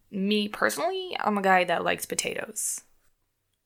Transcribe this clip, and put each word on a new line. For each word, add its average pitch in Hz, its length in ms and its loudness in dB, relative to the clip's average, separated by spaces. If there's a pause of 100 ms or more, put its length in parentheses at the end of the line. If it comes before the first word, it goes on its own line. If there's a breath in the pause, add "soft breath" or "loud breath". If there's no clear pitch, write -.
(100)
me 208 380 0
personally, 349 720 -2
I'm 208 180 0
a 190 40 -2
guy 185 220 6
that 175 200 0
likes 175 220 -2
potatoes. - 760 -6 (840)